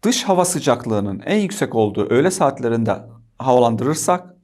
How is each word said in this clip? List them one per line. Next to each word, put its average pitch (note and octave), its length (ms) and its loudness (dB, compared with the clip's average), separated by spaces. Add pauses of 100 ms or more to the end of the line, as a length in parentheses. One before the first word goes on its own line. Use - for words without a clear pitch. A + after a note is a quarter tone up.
dış B3 220 0
hava F#3 200 2
sıcaklığının A2 800 -2
en G#3 140 0
yüksek F3+ 360 -4
olduğu G#2+ 360 0
öğle C#3 200 4
saatlerinde A#2 640 -2 (420)
havalandırırsak B2+ 1040 0